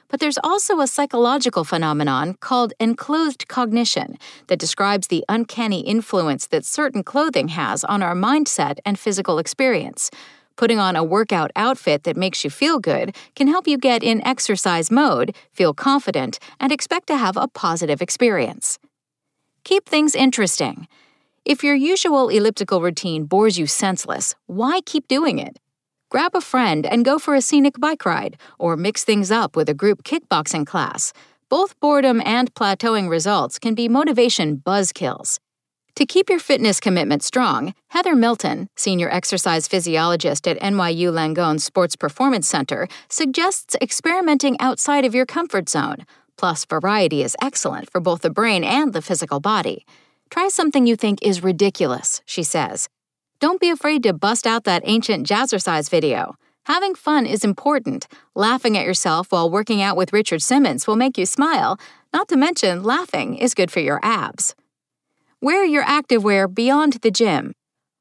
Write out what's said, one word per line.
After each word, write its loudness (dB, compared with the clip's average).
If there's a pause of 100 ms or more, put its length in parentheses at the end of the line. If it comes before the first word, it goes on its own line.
But -6
there's 0
also 0
a 2
psychological 0
phenomenon 0
called 0
enclothed -2
cognition -2 (300)
that 0
describes -2
the -2
uncanny -2
influence -2
that 0
certain -2
clothing 0
has -4
on -2
our -2
mindset 0
and -2
physical -2
experience. -2 (480)
Putting 2
on 2
a 0
workout 0
outfit 0
that -4
makes -4
you -4
feel 0
good -2 (180)
can 2
help 2
you 2
get 2
in 0
exercise -2
mode, 4 (200)
feel 4
confident, -2 (200)
and 0
expect -2
to 0
have 0
a 0
positive -2
experience. 0 (840)
Keep 2
things 2
interesting. 0 (600)
If 0
your 4
usual 2
elliptical 0
routine -4
bores 2
you -2
senseless, -4 (100)
why -2
keep -4
doing 2
it? -12 (520)
Grab 0
a 0
friend 0
and 2
go 4
for 0
a 4
scenic 2
bike -2
ride, -2 (220)
or 0
mix -2
things 0
up 0
with 2
a -2
group 0
kickboxing -2
class. -4 (340)
Both 0
boredom 4
and 0
plateauing 0
results 0
can -2
be 0
motivation 2
buzzkills. -2 (580)
To 2
keep 2
your 2
fitness 2
commitment 0
strong, -2 (140)
Heather 2
Milton, 2
senior 0
exercise -2
physiologist 0
at 0
N 0
Y 0
U 0
Langone 0
Sports 0
Performance 0
Center, -2 (200)
suggests -2
experimenting 0
outside 0
of 0
your 2
comfort -4
zone. -4 (320)
Plus, -2
variety 0
is -4
excellent -6
for -2
both -2
the 0
brain 0
and 0
the -4
physical -4
body. -2 (460)
"Try 0
something 2
you 4
think 0
is 0
ridiculous," 0
she -6
says. -4 (520)
"Don't 2
be 4
afraid 0
to 2
bust -2
out 0
that 0
ancient 0
jazzercise -2
video. 0 (280)
Having 0
fun 2
is -2
important. -2 (280)
Laughing 2
at -2
yourself 0
while 2
working 0
out 0
with 0
Richard 0
Simmons 2
will 2
make 2
you 0
smile. 0 (360)
Not -2
to 0
mention, 2
laughing -4
is 0
good 0
for -2
your -2
abs." -2 (880)
Wear 4
your 2
activewear 2
beyond 2
the 2
gym. 0 (460)